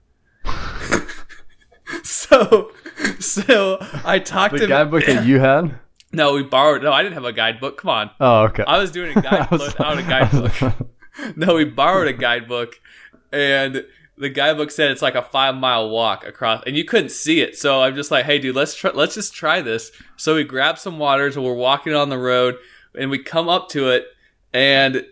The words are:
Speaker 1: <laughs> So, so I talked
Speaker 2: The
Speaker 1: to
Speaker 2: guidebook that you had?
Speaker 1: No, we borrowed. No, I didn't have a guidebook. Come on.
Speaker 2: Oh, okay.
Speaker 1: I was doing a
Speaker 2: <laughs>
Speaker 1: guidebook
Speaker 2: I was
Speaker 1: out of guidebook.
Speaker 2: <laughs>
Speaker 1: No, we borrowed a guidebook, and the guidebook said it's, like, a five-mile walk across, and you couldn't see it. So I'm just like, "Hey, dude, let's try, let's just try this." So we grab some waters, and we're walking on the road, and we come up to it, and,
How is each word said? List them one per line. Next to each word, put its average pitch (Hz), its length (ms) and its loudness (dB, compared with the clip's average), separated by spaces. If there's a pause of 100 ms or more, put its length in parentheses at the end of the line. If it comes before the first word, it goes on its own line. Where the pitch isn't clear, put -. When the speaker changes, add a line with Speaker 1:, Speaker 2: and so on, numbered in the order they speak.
(440)
Speaker 1:
<laughs> - 80 0 (1500)
So, - 720 2 (480)
so 196 580 0 (260)
I 190 140 2
talked 190 360 -2
Speaker 2:
The 147 60 0
Speaker 1:
to 220 60 0
Speaker 2:
guidebook 151 400 2
that 120 180 2
you 131 140 6
had? 139 400 2 (340)
Speaker 1:
No, 147 220 2
we 139 80 -2
borrowed. 135 400 4
No, 143 100 2
I 143 100 4
didn't 190 120 -4
have 139 100 -10
a 120 80 -6
guidebook. 113 460 -4
Come 185 120 -4
on. 107 200 -2 (100)
Speaker 2:
Oh, 120 240 6
okay. 107 220 0
Speaker 1:
I 160 120 2
was 190 120 0
doing 160 260 -4
a 202 60 4
Speaker 2:
<laughs> - 0 -
Speaker 1:
guidebook 151 380 0
Speaker 2:
I 143 40 -6
was 143 160 -6
Speaker 1:
out 147 180 -2
of - 100 -6
guidebook. 127 840 2
Speaker 2:
<laughs> - 460 -16
Speaker 1:
No, 170 180 2
we 156 100 4
borrowed 151 440 0
a 135 40 -4
guidebook, 120 680 -4 (540)
and 139 540 0 (320)
the 139 100 -6
guidebook 147 420 0
said 147 200 0
it's, 131 100 -4
like, 131 140 0
a 123 80 0
five-mile 131 680 -2
walk 110 380 -2
across, 113 400 -4
and 135 100 -4
you 165 80 -2
couldn't 180 260 0
see 156 300 0
it. - 160 -2
So 135 260 2
I'm 131 120 2
just 143 160 -8
like, 139 160 2
"Hey, 147 120 2
dude, 131 160 -4
let's 135 200 -2
try, - 160 -2
let's - 240 0
just - 180 -8
try 165 300 -2
this." 113 300 -6 (240)
So 156 180 0
we 151 100 0
grab 139 340 -2
some 170 200 -12
waters, 139 360 0
and 139 100 -6
we're 127 100 -2
walking 135 400 0
on 143 160 0
the 131 80 -6
road, 127 380 0 (420)
and 135 120 -6
we 139 80 -4
come 165 300 -4
up 175 220 -2
to 139 180 -2
it, 123 200 0 (440)
and, 135 600 2